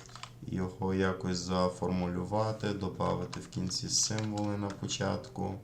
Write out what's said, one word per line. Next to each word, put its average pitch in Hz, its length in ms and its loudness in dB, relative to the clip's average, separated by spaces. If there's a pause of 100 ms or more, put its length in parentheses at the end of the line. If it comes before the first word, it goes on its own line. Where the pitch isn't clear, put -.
(460)
його 92 480 0
якось 95 420 2
заформулювати, 90 1300 2
добавити 90 720 0
в - 80 -12
кінці 90 400 -2
символи 104 720 2
на 101 100 -2
початку. 95 960 -2